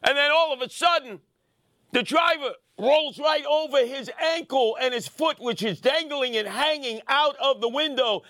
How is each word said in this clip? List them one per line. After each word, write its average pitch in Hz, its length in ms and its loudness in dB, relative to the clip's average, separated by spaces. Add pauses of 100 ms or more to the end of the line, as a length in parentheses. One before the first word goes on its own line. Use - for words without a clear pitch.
And 277 120 4
then 285 140 2
all 320 220 2
of 254 80 -6
a 247 80 -6
sudden, 294 520 0 (720)
the 247 100 0
driver 311 500 0 (260)
rolls 277 400 2
right 302 260 0
over 285 420 2
his 254 320 -8
ankle 330 640 0
and 254 140 0
his 233 120 -4
foot, 311 340 -2
which 233 220 -4
is 202 180 -4
dangling 277 560 0
and 214 120 -2
hanging 262 580 -2
out 285 300 2
of 262 240 0
the 233 80 -2
window 254 600 -2